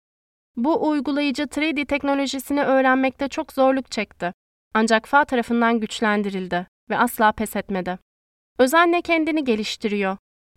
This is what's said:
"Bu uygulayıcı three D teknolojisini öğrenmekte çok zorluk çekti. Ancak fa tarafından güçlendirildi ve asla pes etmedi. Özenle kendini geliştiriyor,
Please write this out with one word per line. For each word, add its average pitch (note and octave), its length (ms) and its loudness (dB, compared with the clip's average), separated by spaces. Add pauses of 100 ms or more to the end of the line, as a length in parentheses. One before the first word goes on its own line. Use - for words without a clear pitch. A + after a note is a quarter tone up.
(560)
"Bu D4+ 340 0
uygulayıcı C#4+ 580 -2
three D4 300 -4
D C#4+ 80 -4
teknolojisini C#4 760 -2
öğrenmekte C4 640 2
çok - 260 -8
zorluk C4 380 0
çekti. F#3 420 -6 (400)
Ancak A3 340 2
fa C#4+ 180 4
tarafından A#3 540 0
güçlendirildi G3 880 -4 (220)
ve A3 80 -2
asla A3+ 340 2
pes A3 240 -4
etmedi. F#3 440 -4 (600)
Özenle E4+ 420 4
kendini D#4+ 420 0
geliştiriyor, G#3 760 -2 (400)